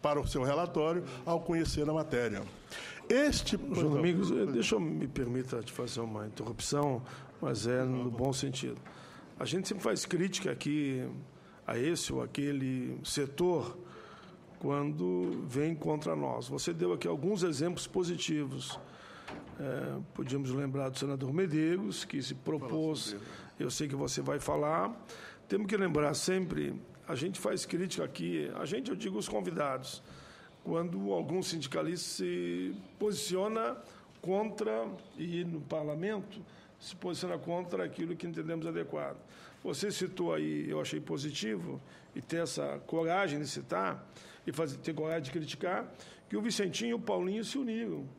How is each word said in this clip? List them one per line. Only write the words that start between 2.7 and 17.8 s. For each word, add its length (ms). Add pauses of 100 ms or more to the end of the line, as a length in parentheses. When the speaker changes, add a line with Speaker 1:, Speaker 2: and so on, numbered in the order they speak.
Speaker 1:
Este 500 (140)
Speaker 2:
João 240
Domingos, 360
eh, 160
deixa 280
eu, 40
me 280
permita 540
te 100
fazer 280
uma 260
interrupção, 760 (360)
mas 280
é 160
no 260
bom 240
sentido. 440 (600)
A 60
gente 220
sempre 160
faz 220
crítica 460
aqui 560 (600)
a 100
esse 340
ou 120
aquele 800
setor 760 (840)
quando 880
vem 280
contra 400
nós. 320
Você 260
deu 200
aqui 140
alguns 360
exemplos 420